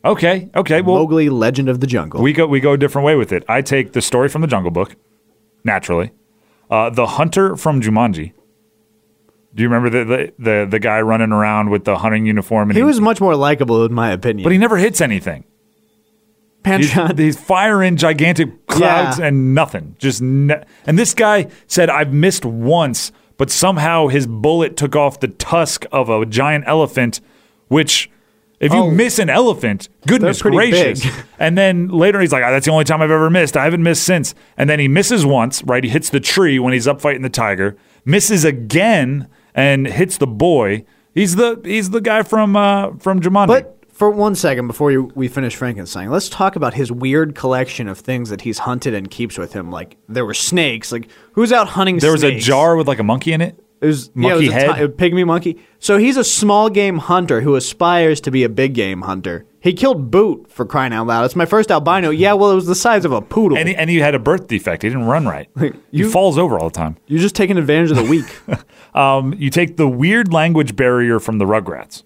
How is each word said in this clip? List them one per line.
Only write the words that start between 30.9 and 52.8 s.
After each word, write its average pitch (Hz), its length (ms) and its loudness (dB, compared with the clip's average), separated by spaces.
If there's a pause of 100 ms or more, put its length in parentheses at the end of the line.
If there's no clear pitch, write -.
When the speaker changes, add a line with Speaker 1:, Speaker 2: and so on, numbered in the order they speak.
Speaker 2:
big. 127 80 -4 (140)
<laughs> - 120 -20
Speaker 1:
And 165 180 0
then 185 320 2
later 185 320 2
he's 165 120 2
like, 131 120 0
"Ah, 120 60 0
that's 135 160 0
the 156 60 2
only 156 120 4
time 160 160 0
I've 156 100 2
ever 160 200 2
missed. 170 260 2
I 135 80 2
haven't 170 180 0
missed 165 220 0
since." 175 300 0 (240)
And 139 100 2
then 151 100 2
he 139 100 2
misses 190 360 2
once, 131 400 0
right? 123 180 0
He 127 80 -4
hits 147 200 -2
the 143 100 0
tree 160 380 0
when 127 160 0
he's 120 120 -2
up 139 140 0
fighting 135 220 -2
the 131 80 -6
tiger, 101 460 -2 (280)
misses 185 400 2
again 143 840 0 (280)
and 135 340 2
hits 117 300 -2
the 143 80 0
boy. 113 580 0 (300)
He's 180 200 0
the, 233 300 0
he's 196 260 -4
the 226 100 -2
guy 220 220 0
from, 214 320 0
uh, 202 440 0
from 190 220 -2
Jumanji. 190 280 2
Speaker 2:
But 262 440 0
for 208 160 0
one 208 280 0
second, 123 320 -2
before 143 240 0
you, 131 240 0
we 131 100 -4
finish 123 300 -6
Frankenstein, 101 540 -8
let's 185 180 -2
talk 190 260 -2
about 139 200 -4
his 127 180 -4
weird 139 420 -2
collection 127 540 -4
of 95 100 -12
things 120 320 -8
that 101 120 -10
he's 110 180 -6
hunted 123 340 -6
and 98 160 -8
keeps 117 260 -10
with 87 180 -12
him. 87 180 -12
Like, 82 240 -16 (120)
there 120 160 -6
were 107 100 -8
snakes. 143 580 -4
Like, 117 160 -8 (240)
who's 220 200 0
out 233 140 2
hunting 190 320 0
Speaker 1:
There 151 140 4
was 147 100 2
a 143 60 4
Speaker 2:
snakes? 117 160 -2
Speaker 1:
jar 143 320 4
with, 160 100 0